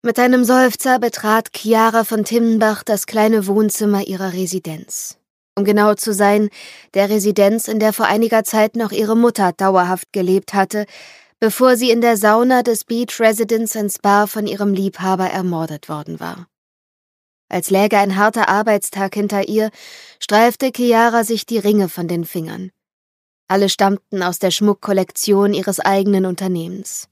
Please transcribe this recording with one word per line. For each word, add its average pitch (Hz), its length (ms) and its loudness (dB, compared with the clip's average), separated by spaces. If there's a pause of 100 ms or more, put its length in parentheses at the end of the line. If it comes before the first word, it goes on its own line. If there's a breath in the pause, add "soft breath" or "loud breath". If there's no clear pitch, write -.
Mit 233 200 -2
einem 247 240 4
Seufzer 254 560 2
betrat 220 520 -2
Chiara 220 520 2
von 214 200 -2
Timmenbach 226 600 0
das 208 200 -2
kleine 220 440 0
Wohnzimmer 208 580 0
ihrer 190 260 -8
Residenz. 175 880 -8 (400)
Um 202 60 0
genau 208 300 4
zu 214 200 -6
sein, 208 360 2 (440 loud breath)
der 196 140 2
Residenz, 208 580 2
in 220 140 -2
der 214 120 2
vor 214 140 -2
einiger 220 380 2
Zeit 220 320 0
noch 220 160 -4
ihre 220 240 0
Mutter 226 340 2
dauerhaft 185 640 0
gelebt 190 420 -2
hatte, 202 320 -2 (540 loud breath)
bevor 247 360 4
sie 247 140 0
in 233 100 2
der 233 160 2
Sauna 233 460 4
des 226 220 -2
Beach 233 340 -6
Residence 220 560 0
and 208 180 -4
Spa 202 360 2
von 214 180 -6
ihrem 202 260 -2
Liebhaber 190 560 -2
ermordet 160 600 -6
worden 156 320 -10
war. 170 260 -12 (1000)
Als - 220 -6
läge 202 280 2
ein 196 160 2
harter 208 340 0
Arbeitstag 202 680 -2
hinter 202 340 -2
ihr, 214 240 -2 (480 loud breath)
streifte 240 520 2
Chiara 233 520 2
sich 220 200 -4
die 233 140 -4
Ringe 208 300 2
von 175 180 -6
den 170 180 -2
Fingern. 170 460 -10 (760)
Alle 196 200 2
stammten 196 540 -2
aus 180 160 -4
der 185 140 0
Schmuckkollektion 202 1000 0
ihres 190 260 -4
eigenen 196 440 2
Unternehmens. 185 880 -6